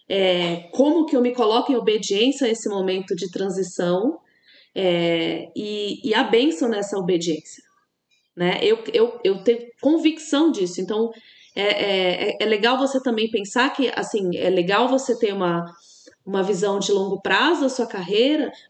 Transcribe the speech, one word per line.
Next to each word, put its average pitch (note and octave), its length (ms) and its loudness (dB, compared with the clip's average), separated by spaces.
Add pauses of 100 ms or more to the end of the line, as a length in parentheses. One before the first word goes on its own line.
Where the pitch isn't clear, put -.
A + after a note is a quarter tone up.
é, F3 640 0
como D4+ 340 2
que D4 100 -2
eu B3 60 4
me B3 120 2
coloco A#3+ 380 2
em C4 40 2
obediência A3 680 0
a A3+ 40 2
esse A3 200 -2
momento F#3+ 460 -2
de F#3 160 -8
transição, F#3 880 -2 (560)
é, E3+ 800 0
e, G#3 520 -6
e G#3+ 60 2
a A#3+ 100 4
bênção C4 460 2
nessa G3+ 280 -4
obediência, E3+ 680 -2 (720)
né? F3 260 0
Eu, A3 220 2 (100)
eu, A3+ 300 2
eu F#3+ 200 0
tenho A#3 160 4 (220)
convicção D4+ 680 2
disso. F#3 300 -4
Então, G#3+ 280 -2 (460)
é, F#3+ 80 -4
é, G3+ 680 0
é, - 100 -6
é G#3+ 40 0
legal A3 320 2
você C4+ 240 0
também A3 300 0
pensar A#3 400 0
que, B3 240 0
assim, G3 400 -2
é F#3 140 0
legal G3 400 2
você C4 280 0
ter G#3 160 0
uma, F3 320 -2 (600)
uma F#3+ 180 -2
visão G3 340 -2
de G3 140 -2
longo G3 300 -2
prazo C4 400 2
da C4+ 80 2
sua A#3+ 160 -4
carreira, A3 680 0 (180)